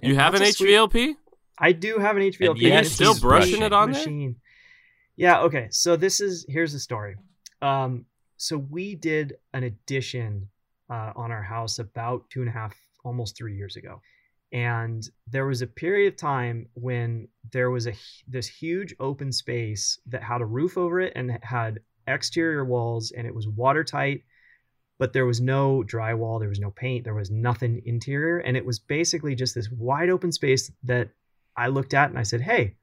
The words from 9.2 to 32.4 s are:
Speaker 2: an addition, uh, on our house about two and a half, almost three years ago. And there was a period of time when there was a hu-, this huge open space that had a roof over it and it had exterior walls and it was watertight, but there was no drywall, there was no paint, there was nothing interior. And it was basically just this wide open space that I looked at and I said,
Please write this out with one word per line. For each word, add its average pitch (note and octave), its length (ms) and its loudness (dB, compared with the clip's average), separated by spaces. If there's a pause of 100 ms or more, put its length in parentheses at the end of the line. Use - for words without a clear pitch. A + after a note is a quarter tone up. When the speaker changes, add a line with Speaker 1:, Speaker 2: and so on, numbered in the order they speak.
Speaker 2:
an B2+ 120 -4
addition, A2+ 840 -6 (420)
uh, G#2+ 260 -8
on A#2 140 -8
our A2 120 -6
house A2+ 360 -6
about A#2+ 520 -8
two C3 100 -8
and B2 80 -2
a A#2 40 -4
half, A2 220 -8 (300)
almost A#2+ 320 -6
three A2 200 -10
years G2 200 -10
ago. - 240 -18 (520)
And A#2 540 -4 (240)
there C3+ 160 -2
was B2+ 160 -2
a B2 40 -6
period F#3+ 460 0
of - 60 -14
time A#2+ 560 -4
when A#2+ 540 -4 (240)
there B2+ 180 2
was A#2+ 160 -2
a A#2 60 -6
hu-, G#2 60 -12 (300)
this B2+ 180 -8
huge E3+ 540 -8
open C#3 320 -6
space A#2 720 -4
that A#2+ 160 -8
had A#2+ 200 -4
a A2 40 -4
roof C#3 300 -2
over F3+ 240 0
it F#3 160 -2
and B2 140 -4
it A#2 140 -6
had A2+ 360 -4 (260)
exterior D3+ 580 -2
walls A#2 520 -2
and A#2 100 -8
it A#2 80 -10
was G#2+ 140 -6
watertight, C#3 760 0 (720)
but B2+ 160 0
there C3+ 100 4
was A#2+ 160 2
no C3+ 460 2
drywall, A2+ 540 -2
there G#2 100 -2
was G2 100 -4
no G2+ 100 -4
paint, B2 340 -4
there A2 100 -6
was G2+ 160 -4
nothing A#2 560 0
interior. C#3 520 -2
And B2+ 180 -2
it B2 100 -4
was B2 120 -4
basically D3+ 560 -2
just B2+ 200 -4
this A2+ 160 -6
wide C3 400 0
open F3+ 220 0
space C3 380 0 (120)
that B2 280 0 (460)
I A#2+ 120 0
looked C#3 260 -2
at C#3+ 160 4
and - 80 -8
I A#2+ 40 0
said, A#2 200 -2